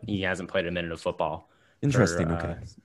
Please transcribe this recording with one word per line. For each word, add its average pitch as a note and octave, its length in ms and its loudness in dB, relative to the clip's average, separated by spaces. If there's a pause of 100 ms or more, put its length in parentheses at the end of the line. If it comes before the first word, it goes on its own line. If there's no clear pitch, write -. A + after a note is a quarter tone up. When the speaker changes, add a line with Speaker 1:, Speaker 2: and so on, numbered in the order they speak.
Speaker 1:
he G2+ 160 0
hasn't F#2 280 -2
played F#2 180 0
a F2 40 -4
minute E2+ 200 -2
of E2 80 -8
football E2 500 -2 (160)
Speaker 2:
<laughs> - 160 -20
Interesting. F2 460 4
Speaker 1:
for, E2 60 0
Speaker 2:
Okay. E2+ 160 -2
Speaker 1:
uh, - 160 -8 (200)